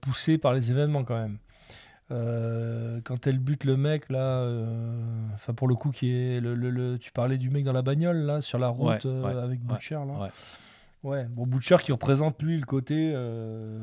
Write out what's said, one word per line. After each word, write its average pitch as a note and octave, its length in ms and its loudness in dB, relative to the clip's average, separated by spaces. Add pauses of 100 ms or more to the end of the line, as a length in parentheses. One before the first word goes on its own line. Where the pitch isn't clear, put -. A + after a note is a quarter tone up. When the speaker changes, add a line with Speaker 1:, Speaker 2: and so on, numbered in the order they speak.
Speaker 1:
poussés D#3 380 2
par C3+ 160 4
les B2 180 2
événements, C#3+ 320 2
quand A#2 160 -2
même. G#2+ 180 -4 (720)
Euh, A#2 920 -2
quand B2 240 -4
elle C3 140 4
bute C#3 240 0
le C3+ 120 4
mec, D3 340 0
là, C3 280 0
euh, A#2 960 -4
enfin, A#2 200 -6
pour B2 120 0
le B2+ 80 6
coup, C#3 160 0
qui B2 220 0
est B2 280 0
le, A#2+ 140 0
le, A#2+ 160 0
le, B2 300 -2
tu - 100 -18
parlais B2+ 260 0
du B2+ 140 0
mec C#3+ 140 2
dans C3 80 2
la B2+ 100 2
bagnole, D#3+ 360 2
là, D3 220 0
sur B2+ 200 -2
la B2 80 4
route, A#2 360 2
Speaker 2:
Ouais, C3+ 60 0
Speaker 1:
euh, C3 140 -2
Speaker 2:
ouais, - 80 0 (100)
Speaker 1:
avec B2 160 -2
Speaker 2:
ouais, A#2+ 160 -4
Speaker 1:
Butcher, C3 220 -4
là. C#3 240 -6
Speaker 2:
ouais. G2 80 -4 (760)
Speaker 1:
Ouais, C#3 220 -2
bon, A#2+ 240 -4
Butcher C3 340 6
qui - 80 0
représente, C#3+ 500 2
lui, D#3+ 180 0
le C#3+ 60 -4
côté, D3 480 0
euh, A2+ 720 -6